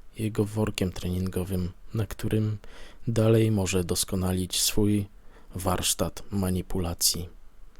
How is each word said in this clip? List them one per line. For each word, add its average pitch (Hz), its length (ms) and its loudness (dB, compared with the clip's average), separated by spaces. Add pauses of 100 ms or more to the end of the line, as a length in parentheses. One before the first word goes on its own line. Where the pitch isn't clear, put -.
(180)
jego 110 280 0
workiem 104 460 0
treningowym, 90 800 -2 (220)
na 113 120 0
którym 107 520 -2 (500)
dalej 113 440 6
może 95 320 2
doskonalić 92 800 0
swój 104 440 4 (500)
warsztat 92 760 -2
manipulacji. 90 1000 -2 (500)